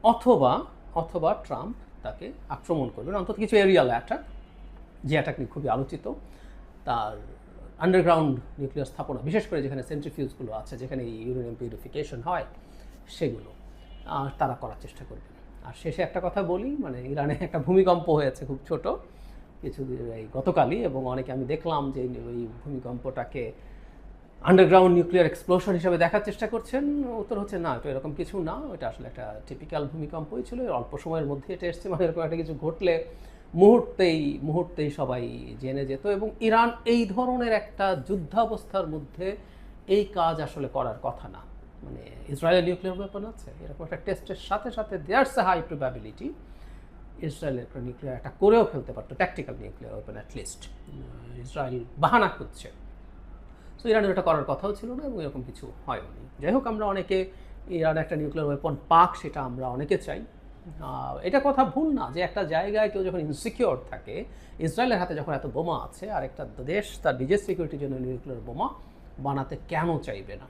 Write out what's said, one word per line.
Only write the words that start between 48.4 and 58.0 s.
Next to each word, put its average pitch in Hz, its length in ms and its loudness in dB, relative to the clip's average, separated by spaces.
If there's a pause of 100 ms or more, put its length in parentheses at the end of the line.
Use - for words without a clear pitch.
করেও 214 240 8
ফেলতে - 280 -4
পারতো, - 220 -10
tactical - 380 -2
nuclear 110 400 -12
weapon 107 240 -10
at 107 200 -14
least। - 300 -12 (260)
উম, - 500 -14
ইসরায়েল 127 420 -6 (140)
বাহানা 185 300 6
খুঁজছে। - 420 -10 (1120)
So 233 60 -2
ইরানের 214 220 6
এটা 185 120 2
করার 156 220 4
কথাও 190 300 -2
ছিল 240 200 -8
না 294 100 -8
এবং 226 180 -6
এরকম 131 200 -6
কিছু - 300 -12 (140)
হয়নি। - 560 -8
যাই 165 100 2
হোক, 254 140 4
আমরা 214 200 -2
অনেকে 190 440 0 (380)
ইরান 160 280 2
একটা 160 200 -2